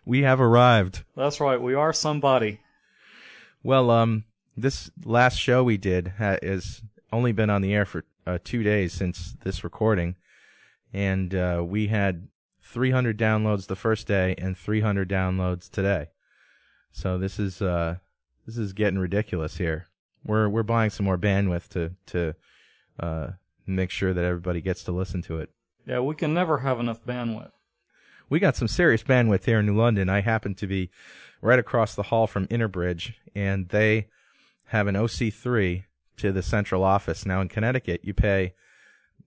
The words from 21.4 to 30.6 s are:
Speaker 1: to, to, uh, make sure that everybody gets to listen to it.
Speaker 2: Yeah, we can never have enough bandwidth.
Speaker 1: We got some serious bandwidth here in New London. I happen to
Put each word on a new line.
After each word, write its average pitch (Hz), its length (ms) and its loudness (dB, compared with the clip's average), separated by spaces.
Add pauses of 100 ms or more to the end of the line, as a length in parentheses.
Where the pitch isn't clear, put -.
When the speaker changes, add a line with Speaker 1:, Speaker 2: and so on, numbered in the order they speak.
Speaker 1:
to, 85 220 -4 (140)
to, 85 280 -2 (640)
uh, 80 300 -6 (380)
make 92 240 -2
sure 92 220 -2
that 87 120 0
everybody 87 380 -2
gets 90 220 -4
to 90 80 -4
listen 90 300 -4
to 82 160 -8
it. 76 120 -10 (360)
Speaker 2:
Yeah, 127 140 -2
we 147 160 -4
can 156 180 -2
never 165 240 0
have 127 220 -2
enough 117 240 -6
bandwidth. 120 480 -6 (800)
Speaker 1:
We 160 100 0
got 180 160 2
some - 120 -2
serious 151 340 2
bandwidth 120 420 2
here 113 140 2
in 104 80 2
New 101 100 2
London. 107 320 2
I 98 140 0
happen 107 320 -2
to 101 120 -8